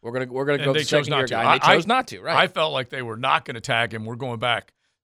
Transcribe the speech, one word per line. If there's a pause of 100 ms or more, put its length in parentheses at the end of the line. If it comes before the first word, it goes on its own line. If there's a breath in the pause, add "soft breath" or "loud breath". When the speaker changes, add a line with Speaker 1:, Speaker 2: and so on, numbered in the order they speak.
Speaker 1:
"We're
gonna,
we're
gonna
Speaker 2:
And
Speaker 1:
go
with
Speaker 2:
they
Speaker 1:
the
Speaker 2:
chose
Speaker 1:
second
year
Speaker 2:
not
to.
Speaker 1:
guy."
And
they
Speaker 2:
I,
Speaker 1:
chose
Speaker 2:
I,
Speaker 1:
not
to,
right.
Speaker 2:
I
felt
like
they
were
not
gonna
tag
him.
We're
going
back (300)